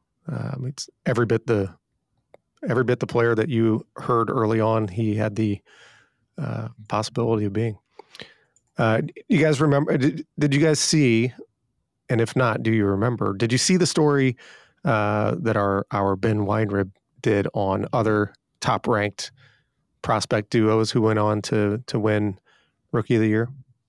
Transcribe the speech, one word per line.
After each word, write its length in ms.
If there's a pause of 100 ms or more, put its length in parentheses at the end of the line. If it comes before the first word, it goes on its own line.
(280)
Um, 400
it's 240 (160)
every 200
bit 200
the, 260 (960)
every 140
bit 160
the 80
player 300
that 120
you 460
heard 360
early 300
on 280
he 260
had 220
the, 260 (760)
uh, 320 (200)
possibility 560
of 80
being. 260 (1000)
Uh, 260 (260)
you 120
guys 200
remember? 360
Did, 280 (140)
did 160
you 60
guys 180
see? 540 (760)
And 120
if 160
not, 260
do 100
you 120
remember? 480
Did 180
you 80
see 180
the 100
story, 500 (480)
uh, 560
that 160
our, 340
our 240
Ben 320
Weinrib 460 (280)
did 340
on 380
other 400 (280)
top-ranked 720 (720)
prospect 480
duos 420
who 100
went 160
on 240
to, 460
to 100
win 400 (540)
Rookie 240
of 40
the 80
Year? 200 (400)